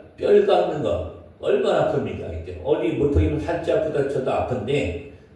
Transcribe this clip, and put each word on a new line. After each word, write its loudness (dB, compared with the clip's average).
뼈를 6
깎는 2
거 -2
얼마나 2
아픕니까? -4
이제 -12
어디 0
모퉁이면 2
살짝 -2
부딪혀도 -2
아픈데 -2